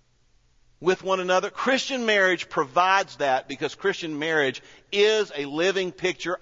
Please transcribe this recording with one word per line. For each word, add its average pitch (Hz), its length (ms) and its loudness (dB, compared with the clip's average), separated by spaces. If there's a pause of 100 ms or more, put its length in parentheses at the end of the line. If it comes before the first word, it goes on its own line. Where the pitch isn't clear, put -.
(800)
with 185 240 0
one 185 160 0
another? 185 300 0
Christian 254 560 -2
marriage 190 440 2
provides 180 680 0
that 135 300 0
because 143 260 -6
Christian 165 460 -4
marriage 151 420 0 (300)
is 208 440 2
a 143 100 -4
living 180 460 -2
picture 175 500 -4